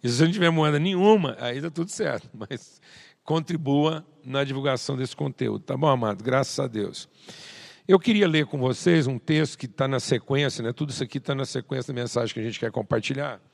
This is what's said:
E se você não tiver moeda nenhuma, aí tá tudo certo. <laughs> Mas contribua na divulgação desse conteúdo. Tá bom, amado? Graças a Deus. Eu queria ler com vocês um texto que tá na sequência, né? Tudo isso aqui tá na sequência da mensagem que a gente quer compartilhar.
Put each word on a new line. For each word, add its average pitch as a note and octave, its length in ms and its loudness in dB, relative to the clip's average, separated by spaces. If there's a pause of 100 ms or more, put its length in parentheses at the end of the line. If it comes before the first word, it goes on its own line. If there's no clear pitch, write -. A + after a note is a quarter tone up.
E B2 60 0
se A#2+ 100 0
você D3+ 60 6
não E3 60 4
tiver F3 200 2
moeda D3+ 280 2
nenhuma, F#3 600 4
aí B2 200 -6
tá E3 100 -6
tudo E3+ 200 -4
certo. C#3 400 -4
<laughs> - 20 -20
Mas - 480 -12 (440)
contribua D#3 840 0 (180)
na C3+ 200 -2
divulgação C3+ 520 -2
desse B2+ 200 -6
conteúdo. A2 480 -4
Tá - 120 -6
bom, D3 120 2
amado? A2+ 340 2
Graças C3 380 0
a C3+ 80 -2
Deus. G#2+ 400 -6 (800)
Eu F#3 100 8
queria G#3 300 4
ler D#3 180 4
com - 120 -8
vocês C3+ 480 2
um C3 120 -2
texto D#3 400 0
que - 80 -10
tá C3+ 220 -2
na C3+ 100 0
sequência, C3+ 640 0
né? A2+ 100 -2
Tudo D3 180 -4
isso A#2+ 120 -6
aqui B2 160 -6
tá C#3+ 160 -4
na C3+ 100 -4
sequência B2+ 480 -6
da B2 80 -6
mensagem A#2+ 320 -2
que - 80 -6
a - 20 -4
gente A2 160 -6
quer A#2 120 -2
compartilhar. A#2+ 680 -4 (140)